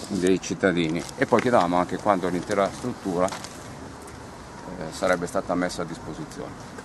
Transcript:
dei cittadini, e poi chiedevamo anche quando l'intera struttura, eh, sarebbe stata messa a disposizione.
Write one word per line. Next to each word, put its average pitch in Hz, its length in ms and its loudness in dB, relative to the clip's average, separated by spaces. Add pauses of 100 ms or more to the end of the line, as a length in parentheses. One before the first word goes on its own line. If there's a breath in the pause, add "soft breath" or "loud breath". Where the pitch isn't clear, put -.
dei 92 320 4
cittadini, 85 600 2 (140)
e 135 100 0
poi 120 140 6
chiedevamo 98 380 4
anche 90 200 2
quando 92 300 2
l'intera 92 420 2
struttura, 95 580 0
eh, - 1600 -12
sarebbe 90 340 2
stata 92 300 0
messa 90 280 0
a - 20 -6
disposizione. - 1000 -10